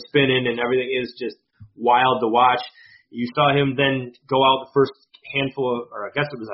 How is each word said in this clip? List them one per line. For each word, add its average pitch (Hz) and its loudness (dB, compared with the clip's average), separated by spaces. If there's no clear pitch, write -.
spinning 131 2
and 120 -4
everything 123 -2
is 117 -10
just 120 -8
wild 120 2
to 117 0
watch. 123 4
You 120 -6
saw 147 2
him 139 0
then 131 -2
go 135 4
out 131 0
the - -20
first 135 2
handful 139 -4
of, 120 -4
or 104 -12
I 98 -12
guess 147 -2
it 135 -12
was, 110 -12